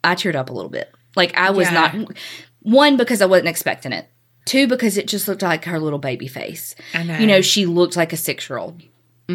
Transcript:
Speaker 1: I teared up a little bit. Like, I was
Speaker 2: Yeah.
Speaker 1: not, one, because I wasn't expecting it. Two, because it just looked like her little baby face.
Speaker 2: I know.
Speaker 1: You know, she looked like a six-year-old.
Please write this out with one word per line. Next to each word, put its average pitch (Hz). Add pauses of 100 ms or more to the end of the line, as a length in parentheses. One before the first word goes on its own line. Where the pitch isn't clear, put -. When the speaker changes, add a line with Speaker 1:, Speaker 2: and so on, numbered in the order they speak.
Speaker 1:
I 175
teared 180
up 131
a 123
little 95
bit. - (240)
Like, 180
I 185
was 185
Speaker 2:
Yeah. 170 (240)
Speaker 1:
not, 220 (500)
one, 277
because 240
I 285
wasn't -
expecting 135
it. 85 (380)
Two, 269
because 233
it 190
just 202
looked 190
like 165
her 170
little 147
baby 131
face. - (180)
Speaker 2:
I 165
know. 170
Speaker 1:
You 214
know, 190
she 185
looked 175
like 165
a 160
six-year-old. - (520)